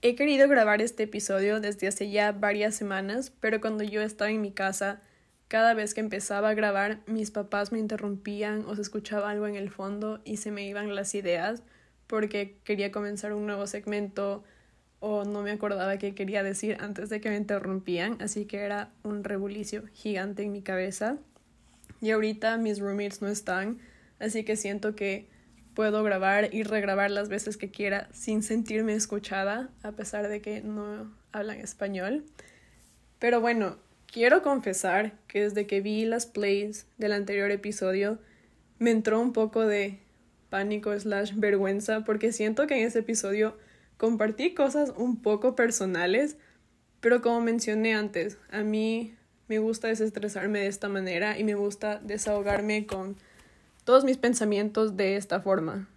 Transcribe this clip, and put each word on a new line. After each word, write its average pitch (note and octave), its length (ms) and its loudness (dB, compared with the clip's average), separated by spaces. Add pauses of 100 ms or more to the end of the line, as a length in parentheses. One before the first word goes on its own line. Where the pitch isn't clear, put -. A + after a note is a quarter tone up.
(120)
He A#3+ 40 0
querido C#4 340 6
grabar G#3+ 320 6
este A3 220 -2
episodio G#3 580 0
desde G3+ 260 -2
hace G3+ 220 -4
ya G#3 240 2
varias G#3 420 0
semanas, G3+ 640 -4
pero A3 220 0
cuando G#3+ 240 -2
yo G#3 160 -4
estaba G#3+ 280 -2
en A3 120 -2
mi G3+ 100 -4
casa, G3 480 -4 (480)
cada A3+ 260 6
vez G#3+ 200 -2
que A3 80 -4
empezaba G#3 480 -2
a G#3+ 40 4
grabar, G#3 540 0
mis A3 240 -2
papás G3+ 400 -2
me A#3 80 -2
interrumpían G#3 880 -4
o G#3+ 100 -8
se G#3 60 -4
escuchaba G#3 480 -4
algo G#3 180 -2
en G#3 80 -6
el G3+ 140 -6
fondo G#3 560 -6
y G#3+ 100 -8
se G#3 160 -8
me G3+ 160 -8
iban G3+ 280 -6
las G3 200 -4
ideas F#3+ 480 -2 (440)
porque G#3 580 -2
quería G3+ 260 -2
comenzar G#3 400 -6
un G#3 140 -4
nuevo G3+ 220 -4
segmento G#3 760 -4 (560)
o G#3 240 -2
no G#3 200 -4
me G3+ 80 -4
acordaba G3+ 460 -2
qué G3 160 -4
quería G3 300 -2
decir G3 380 -2
antes G#3 260 -8
de G#3+ 140 -6
que A3 80 -4
me G#3 80 -2
interrumpían, G3 840 -2
así G#3 220 -4
que G#3 140 -8
era G3+ 340 -6 (120)
un G#3 200 -6
rebulicio G#3 720 -6
gigante G3+ 500 -4
en G#3 80 -4
mi G3+ 100 -8
cabeza. G3 580 -2 (840)
Y A3 100 2
ahorita G#3+ 460 2
mis G#3+ 220 0
roommates G3+ 420 -4
no G3+ 80 -2
están, G#3 500 -2 (400)
así A3 240 -2
que G#3+ 140 0
siento G#3 360 -2
que G3+ 360 -4 (440)
puedo G#3+ 300 2
grabar G3+ 500 4
y A3 100 0
regrabar G3+ 480 2
las G3+ 180 -2
veces G#3 280 -4
que G3+ 140 -8
quiera G3+ 400 -4
sin G#3+ 320 -2
sentirme A3 500 0
escuchada, G#3 760 -2 (140)
a G#3+ 100 -8
pesar G#3 340 -6
de G#3 140 -6
que G#3+ 200 -8
no G#3+ 500 -8 (200)
hablan G#3+ 280 -6
español. G3+ 640 -4 (960)
Pero A#3+ 220 6
bueno, A3+ 360 2 (300)
quiero B3 340 6
confesar G#3 720 2 (140)
que G#3 140 0
desde G#3 260 0
que G3+ 140 0
vi G#3+ 240 0
las A3+ 200 0
plays G3+ 640 -2 (100)
del G#3 160 0
anterior G3+ 380 0
episodio, G3+ 680 0 (600)
me A#3 120 4
entró A3 280 4
un A#3+ 120 2
poco A3 340 2
de G3+ 340 0 (500)
pánico G#3 500 -2
slash G3+ 360 -2
vergüenza, G#3 680 2
porque A3 280 2
siento A3 360 2
que C#4+ 120 2
en A3+ 80 2
ese A#3 120 0
episodio G#3+ 580 0 (400)
compartí A3 560 2
cosas C#4+ 440 2
un A#3+ 240 0
poco G#3+ 340 2
personales, G#3+ 840 2 (600)
pero A#3 220 6
como A#3 200 2
mencioné A3+ 540 2
antes, G3+ 420 -2 (140)
a G#3 100 -4
mí A3 540 -2 (320)
me A3 120 0
gusta A3 280 0
desestresarme G#3 720 0
de G3 80 0
esta G3+ 220 -4
manera F#3+ 480 -2
y G#3 60 0
me G#3 120 2
gusta G3+ 480 -2
desahogarme G#3 840 0
con G3 300 -6 (680)
todos C4 200 8
mis C4 140 4
pensamientos G#3+ 800 2
de G3 200 2
esta G3 260 -2
forma F#3+ 560 0